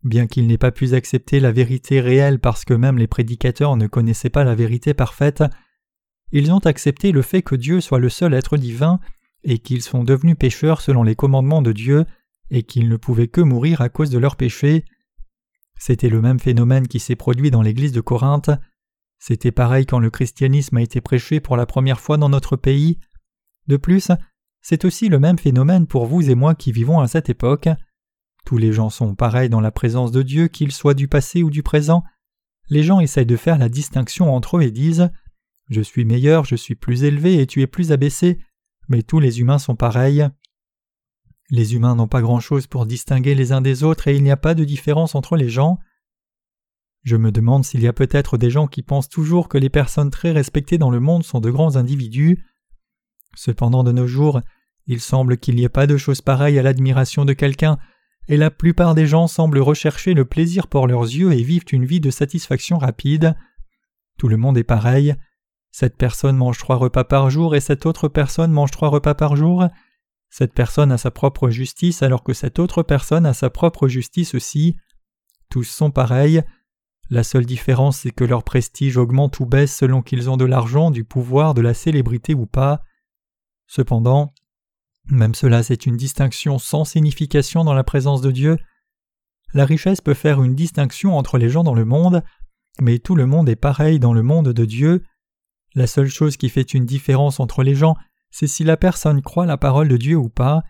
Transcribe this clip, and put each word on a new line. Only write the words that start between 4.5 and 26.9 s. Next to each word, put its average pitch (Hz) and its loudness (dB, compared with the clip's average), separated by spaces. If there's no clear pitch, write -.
vérité 120 0
parfaite, 143 0
ils 147 2
ont 196 4
accepté 156 0
le 139 2
fait 185 0
que - -4
Dieu 151 0
soit 135 -2
le 123 2
seul 165 -2
être 131 -2
divin 139 0
et 120 -2
qu'ils 123 -4
sont 123 -4
devenus 135 2
pécheurs 151 0
selon 127 2
les 110 2
commandements 135 2
de 117 2
Dieu 135 0
et 120 0
qu'ils 117 -2
ne 113 0
pouvaient 117 -2
que - -2
mourir 147 2
à 175 0
cause 151 -2
de 123 -2
leurs 135 0
péchés. 143 0
C'était 123 -2
le 113 2
même 123 2
phénomène 123 2
qui 120 -6
s'est - -6
produit 127 -2
dans 113 4
l'église 123 0
de 117 -2
Corinthe. 139 -2
C'était 120 -2
pareil 131 2
quand 123 -2
le 113 0
christianisme 135 -2
a 127 2
été 123 -4
prêché 147 -2
pour 127 -4
la 120 -2
première 131 -2
fois 151 -2
dans 147 2
notre 139 0
pays. 143 0
De 143 2
plus, 180 0
c'est - -2
aussi 214 0
le 156 4
même 165 4
phénomène 147 2
pour 120 -2
vous 147 0
et 123 6
moi 147 2
qui 131 -4
vivons 127 2